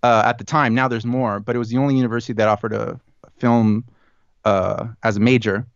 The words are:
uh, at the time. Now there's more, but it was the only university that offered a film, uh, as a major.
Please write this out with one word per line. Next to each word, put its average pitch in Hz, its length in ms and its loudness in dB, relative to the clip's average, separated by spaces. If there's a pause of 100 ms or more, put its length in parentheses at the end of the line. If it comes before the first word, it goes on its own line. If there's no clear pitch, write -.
uh, - 220 4
at 120 140 0
the 113 60 -12
time. 139 300 0
Now 131 140 0
there's 117 180 -4
more, 120 340 -2
but 113 160 -6
it - 20 -2
was 117 100 -4
the 117 100 -4
only 139 180 0
university 117 380 -2
that 107 140 2
offered 107 240 0
a 107 280 -6 (380)
film, 117 460 2 (600)
uh, 101 440 0 (140)
as 110 140 0
a 104 40 -2
major. 113 560 2